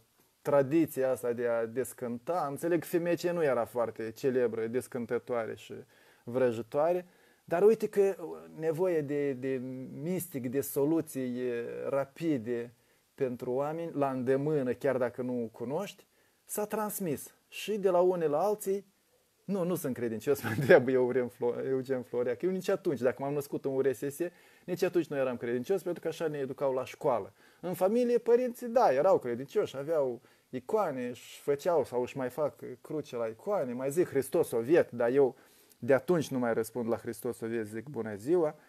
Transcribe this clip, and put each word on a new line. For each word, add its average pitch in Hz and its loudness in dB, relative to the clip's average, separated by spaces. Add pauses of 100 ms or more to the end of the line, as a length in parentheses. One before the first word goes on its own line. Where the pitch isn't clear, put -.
(420)
tradiția 143 2
asta 123 -2
de 120 -2
a 117 0
descânta. 123 -4
Înțeleg 160 0
că - -12
femeia 170 0
aceea 170 0
nu 170 0
era 123 2
foarte 113 -4
celebră, 117 0
descântătoare 117 -4
și 113 -14 (480)
vrăjitoare, 127 0 (380)
dar 170 0
uite 220 6
că 196 2 (420)
nevoie 165 0
de, 143 -2
de 131 -4 (420)
mistic, 151 -4
de 139 -2
soluții, 135 -2
eh, 120 -4 (240)
rapide 135 -2 (400)
pentru 123 -2
oameni, 156 -4
la 139 0
îndemână, 131 0
chiar 131 0
dacă 123 -2
nu 123 -4
o 113 -6
cunoști, 135 -8 (380)
s-a - -4
transmis. 208 -4 (140)
Și - -4
de 190 4
la 175 6
unii 180 4
la 147 2
alții, 202 0 (580)
nu, 185 -2
nu 180 0
sunt 143 -2
credincios, 113 0
<laughs> - -
mă 113 -6 (100)
întreabă 135 8
Eugen 127 2
Flo-, 123 -4
Eugen 131 -2
Florea, 120 -2
că 170 -4
eu 185 0
nici 185 -4
atunci, 180 0
dacă 123 0
m-am 143 -2
născut 147 -6
în 135 -2
U 131 0
R 131 2
S 120 -6
S, 143 -6 (460)
nici 175 -4
atunci 180 2
nu 147 -6
eram 127 0
credincios, 123 -2
pentru 175 -6
că 160 -4
așa 160 -4
ne 151 -4
educau 135 -2
la 127 -2
școală. 113 -2 (280)
În 180 -6
familie, 240 2
părinții, 240 2
da, 226 6
erau 156 6
credincioși, 131 -2
aveau 139 -2 (280)
icoane, 160 -2
își - -14
făceau 143 2
sau 123 -2
își 123 -4
mai 127 -2
fac 143 -4 (260)
cruce 147 -8
la 117 -2
icoane, 131 -4
mai 131 -4
zic 170 2
Hristos 135 2
o 120 0
viet, 131 4
dar 120 0
eu 135 4 (480)
de 135 6
atunci 143 2
nu 135 -4
mai 120 2
răspund 113 -2
la 117 2
Hristos 117 -6
o 113 -6
viet, 113 -2
zic 110 -10
bună 110 -6
ziua, 151 0 (140)